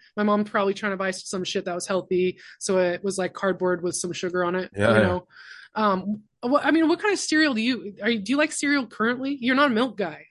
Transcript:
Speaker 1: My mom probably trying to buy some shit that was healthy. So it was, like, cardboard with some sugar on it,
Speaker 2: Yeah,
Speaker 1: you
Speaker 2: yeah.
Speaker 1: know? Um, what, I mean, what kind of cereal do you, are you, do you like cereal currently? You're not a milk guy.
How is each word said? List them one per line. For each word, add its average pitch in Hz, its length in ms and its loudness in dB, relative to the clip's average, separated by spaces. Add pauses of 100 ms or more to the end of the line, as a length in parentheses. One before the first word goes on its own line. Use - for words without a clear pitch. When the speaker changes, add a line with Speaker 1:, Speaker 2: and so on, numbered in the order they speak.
(160)
Speaker 1:
My 208 60 0
mom 208 220 2
probably 202 280 0
trying 196 200 -4
to 190 40 -4
buy 190 140 -2
some 185 320 -8
shit 185 220 -4
that 180 100 -6
was 175 140 -8
healthy. 185 500 0 (220)
So 185 180 0
it 175 240 2
was, 190 160 -4
like, 180 160 -4
cardboard 180 480 -2
with 175 140 -4
some 175 160 -6
sugar 180 320 -4
on 175 100 -2
it, 185 220 -4
Speaker 2:
Yeah, 101 140 4
Speaker 1:
you 113 40 6
Speaker 2:
yeah. 110 80 8
Speaker 1:
know? 180 240 0 (480)
Um, 277 480 0 (180)
what, 262 240 2
I 302 60 4
mean, 320 180 4
what 339 140 2
kind 415 100 2
of 349 60 0
cereal 311 360 2
do 220 60 0
you, 220 420 -2
are 214 80 0
you, 233 100 0
do 196 100 -8
you 277 80 2
like 302 140 2
cereal 285 340 0
currently? 247 540 -2
You're 254 160 2
not 285 160 4
a - 20 0
milk 220 220 0
guy. 156 340 -8